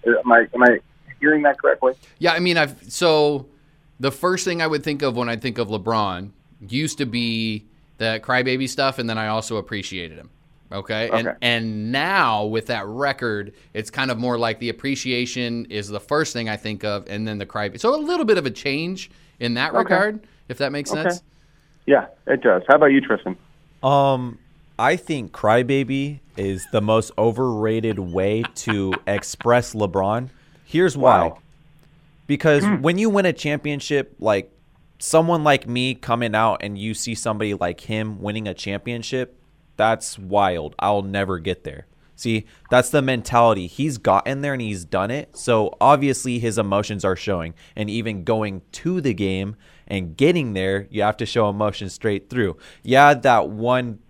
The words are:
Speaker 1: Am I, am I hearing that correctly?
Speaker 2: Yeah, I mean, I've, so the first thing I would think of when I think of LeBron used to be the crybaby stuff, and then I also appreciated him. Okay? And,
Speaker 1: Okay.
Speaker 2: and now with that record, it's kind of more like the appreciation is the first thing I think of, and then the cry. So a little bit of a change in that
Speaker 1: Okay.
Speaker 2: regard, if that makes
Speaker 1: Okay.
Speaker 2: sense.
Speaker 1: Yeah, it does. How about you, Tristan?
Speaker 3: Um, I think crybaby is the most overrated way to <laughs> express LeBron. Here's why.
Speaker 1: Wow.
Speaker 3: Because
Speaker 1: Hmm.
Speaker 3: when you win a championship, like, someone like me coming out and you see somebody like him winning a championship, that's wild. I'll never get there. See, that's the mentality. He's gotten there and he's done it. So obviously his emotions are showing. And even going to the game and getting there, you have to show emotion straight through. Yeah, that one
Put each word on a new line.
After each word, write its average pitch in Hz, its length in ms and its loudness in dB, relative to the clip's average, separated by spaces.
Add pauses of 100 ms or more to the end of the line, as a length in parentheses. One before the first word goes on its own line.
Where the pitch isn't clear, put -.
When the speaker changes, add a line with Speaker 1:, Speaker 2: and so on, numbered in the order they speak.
Speaker 1:
Am 117 240 2
I, 117 240 8
am 123 80 4
I 120 160 8 (420)
hearing 151 220 2
that 143 180 2
correctly? 135 340 2 (240)
Speaker 2:
Yeah, 165 140 2
I 165 60 0
mean, 175 180 2
I've, 143 240 0 (120)
so 151 540 2 (540)
the 131 120 0
first 180 320 -2
thing 170 180 -2
I 160 60 0
would 147 160 -2
think 147 180 -4
of 127 140 0
when 123 120 -2
I 117 80 -2
think 120 220 -6
of 113 100 -2
LeBron 104 640 -2 (380)
used 143 300 -4
to 143 80 -2
be 113 600 -4 (320)
the 110 240 -2
crybaby 127 460 0
stuff, 135 320 -2
and 117 100 -4
then 110 80 -4
I 110 100 -4
also 110 280 -4
appreciated 95 600 -8
him. 82 140 -20 (400)
Okay? 107 420 -4
And, 117 160 0
Speaker 1:
Okay. - 140 -8
Speaker 2:
and 113 480 -2
now 135 540 0
with 110 240 -4
that 110 180 -4
record, 113 680 -4 (220)
it's 110 160 -6
kind 131 220 -2
of 113 60 -4
more 120 200 -2
like 113 220 -2
the 120 80 -6
appreciation 123 1000 -4
is 104 180 -8
the 104 120 -8
first 151 320 -2
thing 117 160 -6
I 107 80 -4
think 104 280 -8
of, 101 240 -4
and 107 180 -6
then 107 120 -6
the 101 80 -8
cry. 104 300 -6
So 233 180 0
a 302 40 -2
little 320 280 -2
bit 208 120 4
of 147 80 -4
a 127 40 -2
change 165 600 -6 (300)
in 120 140 -2
that 139 160 -2
Speaker 1:
Okay. - 80 0
Speaker 2:
regard, 208 420 0 (280)
if 123 100 -8
that 139 140 -2
makes 143 200 -6
Speaker 1:
Okay. 156 100 -2
Speaker 2:
sense. 180 200 -2 (640)
Speaker 1:
Yeah, 131 200 4 (200)
it 131 160 0
does. 92 260 4
How 139 80 8
about 147 160 8
you, 139 100 6
Tristan? - 340 -4 (460)
Speaker 3:
Um, 135 560 2 (400)
I 135 180 2
think 135 360 -6
crybaby 135 880 0 (160)
is 98 340 -4
the 110 100 2
most 110 380 2
overrated 110 800 0
way 95 460 -2 (120)
to 98 440 -2
<laughs> - 60 -10
express 117 680 0
LeBron. 104 540 -2 (360)
Here's 160 320 0
why. 113 320 6
Speaker 1:
Wow. - 100 -10 (880)
Speaker 3:
Because 147 380 2
Speaker 1:
Hmm. 196 180 2
Speaker 3:
when 170 160 2
you 220 100 2
win 202 180 2
a 165 60 2
championship, 147 840 -4
like, 104 340 0 (460)
someone 165 460 2
like 143 220 2
me 127 280 -2
coming 120 400 -2
out 110 280 2
and 101 140 -8
you 107 160 -6
see 113 220 -6
somebody 107 400 -4
like 90 260 -4
him 110 400 -6
winning 104 260 -6
a 92 80 -6
championship, 117 800 -6 (420)
that's 110 420 0
wild. 92 600 0
I'll 101 240 0
never 98 360 -4
get 87 260 -6
there. 69 220 -14 (300)
See, 113 300 -2 (220)
that's 123 220 4
the 151 100 4
mentality. 117 680 2
He's 139 280 -4
gotten 110 440 0
there 143 120 -4
and 131 80 -4
he's 101 240 -6
done 95 280 -2
it. - 260 -8
So 110 420 2
obviously 131 600 2
his 113 180 -2
emotions 101 460 -2
are 95 100 2
showing. 85 400 -4 (220)
And 104 120 -6
even 104 360 -6
going 107 380 -2 (100)
to 180 280 -4
the 135 140 0
game 98 400 -2 (320)
and 90 300 -6
getting 143 360 4
there, 95 380 -2
you 104 120 -2
have 107 160 2
to 113 80 -4
show 107 220 2
emotion 101 420 -2
straight 101 380 -4
through. 107 280 -2 (260)
Yeah, 143 320 8
that 113 340 4
one 117 600 -2